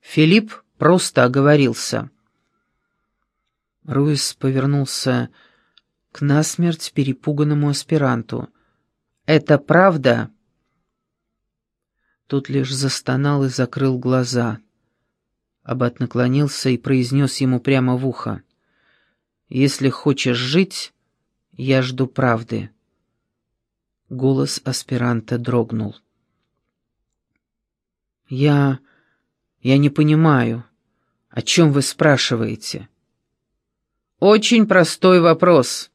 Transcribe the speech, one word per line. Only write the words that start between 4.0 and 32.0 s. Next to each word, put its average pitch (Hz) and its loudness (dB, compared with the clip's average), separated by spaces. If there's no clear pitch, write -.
повернулся 135 -2
к - -10
насмерть 156 -2
перепуганному 147 -2
аспиранту. 127 -4
«Это 151 2
правда?» 139 2
Тот 139 -4
лишь 135 -4
застонал 135 -2
и 135 -2
закрыл 131 -2
глаза. 123 -2
Аббат 123 -4
наклонился 127 -2
и 127 0
произнес 131 -2
ему 127 0
прямо 127 0
в 131 -4
ухо: 117 -8
«Если 135 0
хочешь 131 -2
жить, 147 -4
я 131 0
жду 127 -4
правды». 117 -4
Голос 135 -2
аспиранта 120 -4
дрогнул. 113 -4
«Я... 139 0
я 131 2
не 143 2
понимаю, 143 2
о 123 -8
чем 160 2
вы 143 2
спрашиваете?» 120 -2